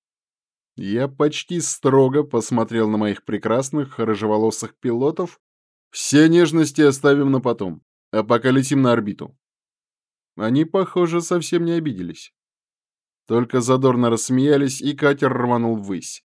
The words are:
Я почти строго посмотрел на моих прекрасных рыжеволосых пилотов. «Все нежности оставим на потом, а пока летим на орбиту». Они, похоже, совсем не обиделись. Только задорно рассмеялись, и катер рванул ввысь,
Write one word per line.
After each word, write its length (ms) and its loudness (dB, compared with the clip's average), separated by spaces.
Я 320 -4
почти 540 -4
строго 640 2
посмотрел 640 -2
на 80 0
моих 260 -2
прекрасных 720 -4
рыжеволосых 800 -2
пилотов. 640 -4
«Все 400 4
нежности 520 2
оставим 500 4
на 100 0
потом, 400 -4
а 120 0
пока 280 2
летим 300 2
на 100 4
орбиту». 460 -2
Они, 280 0
похоже, 580 -2
совсем 440 -2
не 60 -2
обиделись. 640 -6
Только 320 0
задорно 480 2
рассмеялись, 720 0
и 140 -4
катер 360 0
рванул 440 0
ввысь, 480 -10